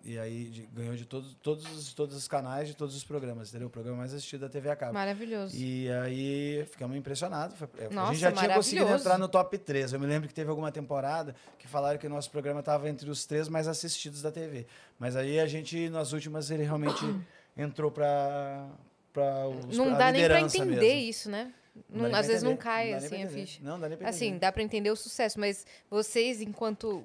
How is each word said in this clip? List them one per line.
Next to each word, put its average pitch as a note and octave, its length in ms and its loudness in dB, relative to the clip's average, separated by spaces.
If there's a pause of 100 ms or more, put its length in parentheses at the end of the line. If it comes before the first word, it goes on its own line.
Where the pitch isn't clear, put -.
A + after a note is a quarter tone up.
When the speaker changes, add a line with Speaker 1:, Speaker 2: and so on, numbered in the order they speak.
Speaker 1:
E A2+ 140 -8
aí A2+ 320 -6
de, A2+ 160 -14
ganhou A#2 280 -6
de A#2+ 120 -10
todos, C3 300 -10
todos D3+ 280 -4 (100)
os, D3 200 -12
todos D3 200 -4
os C#3 140 -8
canais, C#3 400 -2
de D3 80 -10
todos C#3+ 180 -6
os C#3 100 -10
programas, A#2+ 440 -6
entendeu? A#2 200 -8
O - 20 -18
programa A#2+ 300 -8
mais B2+ 120 -8
assistido C#3+ 300 -10
da C#3 80 -6
T C#3+ 100 -8
V C3+ 80 -6
a D3 80 0
cabo. C3 160 -4
Speaker 2:
Maravilhoso. G3+ 640 -4
Speaker 1:
E B2+ 320 -2 (160)
aí C#3+ 680 -2
ficamos B2+ 240 -8
impressionados. D3+ 600 -4
Foi, D3+ 120 -10 (180)
a - 20 -6
Speaker 2:
Nossa, G3 240 0
Speaker 1:
gente D#3 80 0
já F3+ 120 6
tinha F#3+ 220 4
conseguido G#3+ 300 6
Speaker 2:
maravilhoso. G3 240 6
Speaker 1:
entrar F#3 100 8
no F#3+ 100 2
top F#3 280 4
três. C#3 380 0
Eu C#3 60 -2
me C#3 60 -2
lembro D3 220 0
que - 60 -18
teve D#3 160 -4
alguma D#3 200 -4
temporada C#3+ 640 -4 (240)
que - 80 -20
falaram C#3+ 320 0
que - 80 -8
o C#3+ 40 -4
nosso C#3+ 200 -4
programa C#3+ 320 -2
tava D3 280 2
entre C#3+ 180 -6
os C#3+ 160 -4
três D3+ 240 0
mais D#3+ 180 0
assistidos D#3 540 -4
da D3+ 100 -4
T D#3+ 160 -8
V. C3 200 -8 (320)
Mas B2 180 -2
aí C#3 240 2
a D#3+ 60 6
gente, D#3+ 440 -2
nas D#3 220 -2
últimas, D3+ 380 -4
ele D#3 160 0
realmente D3+ 380 0 (200)
Speaker 2:
<clears throat> - 320 -20
Speaker 1:
entrou D3 340 -2
pra, C#3+ 760 0 (460)
pra C3+ 360 2
os, B2+ 280 -4
Speaker 2:
Não B3+ 100 6
Speaker 1:
pra C4 120 6
Speaker 2:
dá B3+ 140 8
nem C4 120 6
pra - 160 10
Speaker 1:
liderança D#4+ 160 2
Speaker 2:
entender F#4+ 240 4
Speaker 1:
mesmo. C4 200 8 (100)
Speaker 2:
isso, G#3+ 200 -6
né? A#3+ 220 -6 (380)
Speaker 1:
Não G#3 80 -6
dá A3+ 40 2
Speaker 2:
Não, - 20 -
Speaker 1:
nem A#3+ 100 2
Speaker 2:
às A#3 60 6
Speaker 1:
pra G3+ 80 4
Speaker 2:
vezes - 140 4
não B3+ 100 4
Speaker 1:
entender, B3+ 120 -4
Speaker 2:
cai, A3+ 220 2
Speaker 1:
não A3 60 -2
dá G3+ 80 -2
nem C#3 60 -6
Speaker 2:
assim, - 20 -4
Speaker 1:
pra F3 80 -6
Speaker 2:
a F#3+ 40 -4
Speaker 1:
entender. F#3 260 -6
Speaker 2:
ficha. - 160 -14
Speaker 1:
Não, D#3 180 -6
dá D#3 80 -4
nem D#3 100 -8
pra F#3 100 -6
Speaker 2:
Assim, A3+ 160 -2
Speaker 1:
entender. F#3+ 160 0
Speaker 2:
dá F#3 120 4
pra A3 100 0
entender G#3 280 0
o A3 60 2
sucesso, A3 420 -2
mas G3+ 280 0 (240)
vocês, A3 500 2
enquanto G#3 640 -4